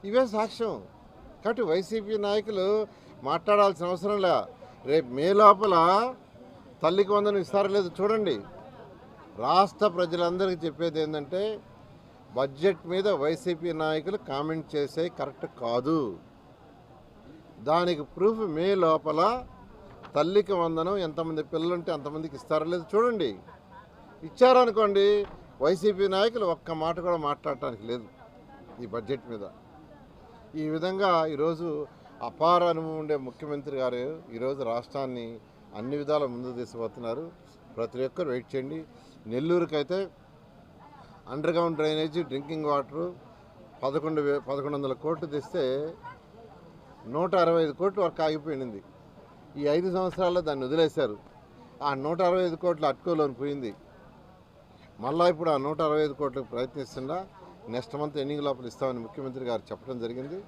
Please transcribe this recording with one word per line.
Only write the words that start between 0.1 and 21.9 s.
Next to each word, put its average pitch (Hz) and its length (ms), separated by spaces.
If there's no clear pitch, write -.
సాక్ష్యం. 214 480
కాబట్టి 226 300
వైసీపీ 202 460
నాయకులు 202 480
మాట్లాడాల్సిన 175 680
అవసరం 202 340
లే. 165 100
రేపు 139 240
మే 160 140
లోపల 202 420
తల్లికి 190 280
వందనం 208 260
ఇస్తారో 196 380
లేదో 190 140
చూడండి. 208 360
రాష్ట్ర 180 480
ప్రజలందరికీ 175 760
చెప్పేది 160 360
ఏంటంటే, 156 400
బడ్జెట్ 143 440
మీద 190 160
వైసీపీ 165 680
నాయకులు 156 440
కామెంట్ 156 580
చేసే 143 280
కరెక్ట్ 135 260
కాదు. 123 400
దానికి 170 340
ప్రూఫ్ 220 280
మే 175 180
లోపల 160 460
తల్లికి 190 380
వందనం 165 440
ఎంతమంది 160 460
పిల్లలుంటే 170 540